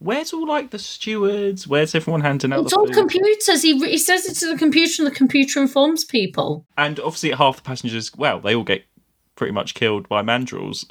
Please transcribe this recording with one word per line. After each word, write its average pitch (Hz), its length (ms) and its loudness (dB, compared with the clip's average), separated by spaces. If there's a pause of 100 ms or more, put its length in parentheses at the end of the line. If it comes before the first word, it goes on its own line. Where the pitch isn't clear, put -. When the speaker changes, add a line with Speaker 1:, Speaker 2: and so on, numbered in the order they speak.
Speaker 1:
Where's 277 340 -4
all, 320 120 -6
like, 294 240 -4
the 214 80 -10
stewards? 202 880 -4
Where's 151 280 0
everyone 160 260 0
handing 139 320 0
out - 120 0
Speaker 2:
It's - 80 -2
Speaker 1:
the 381 60 4
Speaker 2:
all 427 100 6
Speaker 1:
food? - 60 -4
Speaker 2:
computers. 392 680 2
He, 311 160 4
he 320 180 0
says 359 300 0
it 339 80 -6
to 339 140 -4
the 311 100 -4
computer, 330 440 2
and 285 80 2
the 285 60 -12
computer 277 460 2
informs 285 420 2
people. 156 640 -2 (100)
Speaker 1:
And 147 240 -2
obviously 160 300 -2
half 131 260 2
the - 60 -20
passengers, 113 520 -8
well, 120 240 -2
they 104 160 0
all 117 100 0
get 98 200 -2 (500)
pretty - 200 -4
much - 180 -4
killed 107 340 -2
by 104 140 0
mandrills 104 720 -4